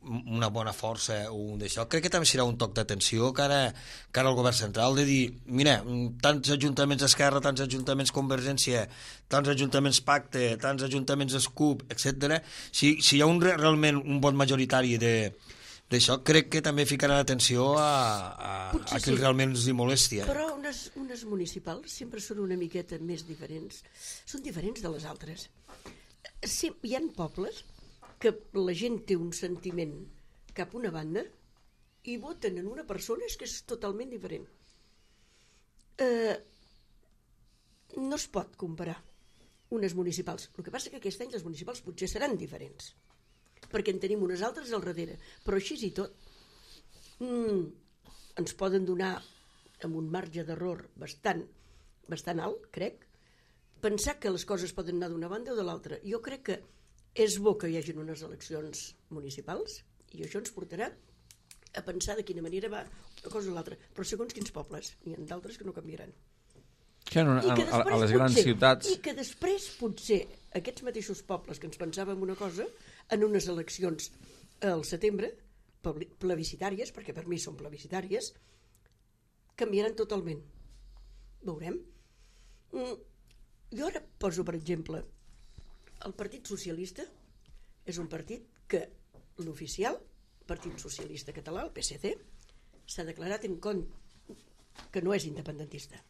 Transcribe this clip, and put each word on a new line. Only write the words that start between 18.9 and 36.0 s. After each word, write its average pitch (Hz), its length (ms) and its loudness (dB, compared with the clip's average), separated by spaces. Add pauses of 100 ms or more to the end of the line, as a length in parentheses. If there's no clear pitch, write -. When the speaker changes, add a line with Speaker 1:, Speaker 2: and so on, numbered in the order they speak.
Speaker 1:
a - 80 0
qui 131 80 4
Speaker 2:
sí. 127 80 4
Speaker 1:
realment 131 320 6
els 120 160 2
hi 127 80 2
molesti, 123 480 4
eh? - 20 0
Speaker 2:
Però - 300 0
unes, 285 300 -8 (100)
unes 247 320 -8
municipals 185 640 -6
sempre 240 260 -10
són 208 220 -6
una 185 160 0
miqueta 175 420 -4
més 165 300 -4
diferents, 160 540 -12 (420)
són 277 160 -10
diferents 202 400 -6
de 170 160 -4
les 156 80 -8
altres. 156 400 -12 (920)
Sí, - 420 -2
hi 247 160 -2
ha 294 60 0 (100)
pobles - 540 -6 (520)
que 226 100 6 (220)
la 185 260 0
gent 226 220 0 (100)
té 196 80 4
un 170 160 -2
sentiment 170 640 -4 (580)
cap 180 220 -8
a - 20 -8
una 196 160 -4
banda 160 300 -4 (840)
i 240 160 -6
voten 226 400 -6
en 185 80 -6
una 277 160 -10
persona 226 400 -6
és 440 80 -6
que - 160 -12
és - 60 -10 (100)
totalment 226 460 -6
diferent. 180 320 -10 (1500)
Eh, 233 380 2 (1600)